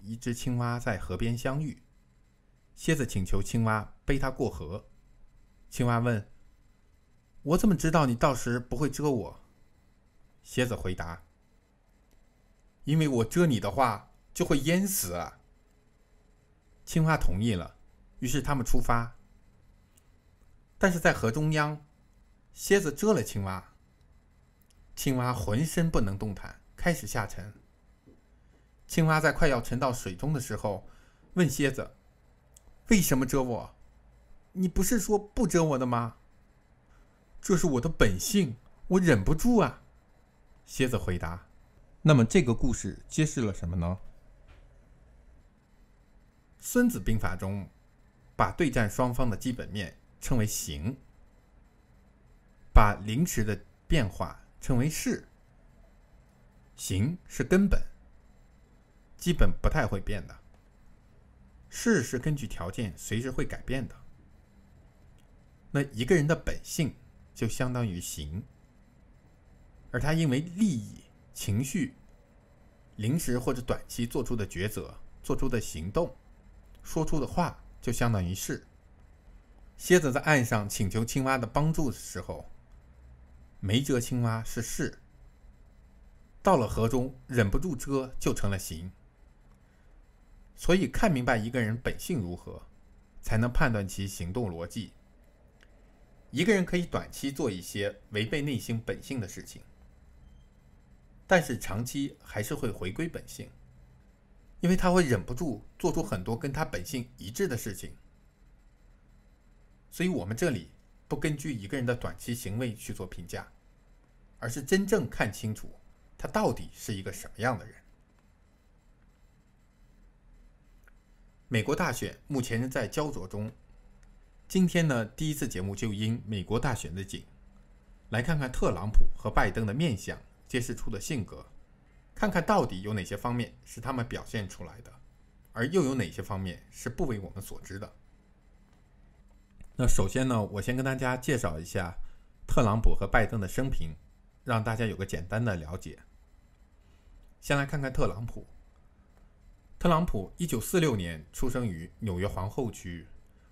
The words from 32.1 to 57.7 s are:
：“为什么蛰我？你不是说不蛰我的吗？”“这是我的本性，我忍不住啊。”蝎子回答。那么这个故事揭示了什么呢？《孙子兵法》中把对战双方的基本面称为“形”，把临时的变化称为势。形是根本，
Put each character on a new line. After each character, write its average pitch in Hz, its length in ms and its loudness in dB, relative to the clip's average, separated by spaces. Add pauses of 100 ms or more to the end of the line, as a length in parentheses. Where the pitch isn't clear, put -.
：“为 214 120 8
什 151 180 4
么 131 80 2
蛰 135 160 0
我？ 120 320 -4 (800)
你 185 160 -2
不 190 140 0
是 214 180 2
说 208 180 2
不 202 280 -2
蛰 170 160 4
我 147 160 2
的 131 60 0
吗 120 340 -2 (1200)
？”“这 190 140 2
是 175 100 4
我 131 140 2
的 165 80 0
本 101 300 4
性， 160 380 0 (300)
我 185 140 4
忍 131 240 6
不 160 100 4
住 240 240 6
啊。” - 240 2 (800)
蝎 131 240 -2
子 120 80 0
回 92 220 -2
答。 85 280 -8 (560)
那 156 120 8
么 117 100 8
这 180 180 4
个 120 120 2
故 - 180 2
事 - 340 -8
揭 156 200 0
示 147 140 -4
了 104 120 0
什 87 160 -6
么 92 80 -4
呢？ 87 220 -2 (2500)
《孙 247 320 2
子 240 80 -4
兵 110 180 2
法》 95 200 0
中 98 320 -4 (640)
把 - 160 2
对 165 180 2
战 113 220 2
双 127 240 0
方 123 160 2
的 98 60 -2
基 123 160 -4
本 - 160 -8
面 95 280 -6 (240)
称 - 160 0
为 107 80 4
“形”， 90 520 -4 (1800)
把 107 220 8 (100)
临 117 200 0
时 113 200 0
的 104 120 -2 (300)
变 135 220 2
化 - 360 -8 (220)
称 135 120 2
为 139 120 2
势。 - 380 -4 (1500)
形 120 420 -2 (120)
是 - 160 -2
根 196 240 6
本， - 120 8 (1400)